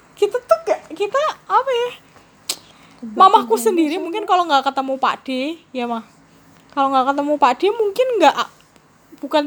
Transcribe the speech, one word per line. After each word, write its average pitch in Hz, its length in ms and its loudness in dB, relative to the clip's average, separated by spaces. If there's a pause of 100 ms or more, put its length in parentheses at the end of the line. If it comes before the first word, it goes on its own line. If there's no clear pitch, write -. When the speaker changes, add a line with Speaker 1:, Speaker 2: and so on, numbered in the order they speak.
(120)
Speaker 1:
Kita 403 260 0
tuh 659 220 2
nggak, - 200 -2 (120)
kita 403 260 -4 (300)
apa 480 240 0
ya? 480 180 -2 (1080)
Speaker 2:
Tempat 220 160 -12
Speaker 1:
Mamaku 392 400 4
Speaker 2:
tinggalnya - 80 -6
Speaker 1:
sendiri 330 320 0
Speaker 2:
sama. 381 100 -6
Speaker 1:
mungkin 381 220 -6
kalau 359 160 2
nggak 285 240 2
ketemu 269 320 -4
Pak 233 240 0
D, 269 60 -10 (420)
ya, 240 160 -6
Mah. 226 160 -8 (680)
Kalau 277 160 0
nggak 269 220 2
ketemu 285 260 -2
Pak 269 220 4
D - 100 -2
mungkin 440 380 0 (100)
nggak 311 220 6
a-, - 140 -6 (680)
bukan, 294 280 -2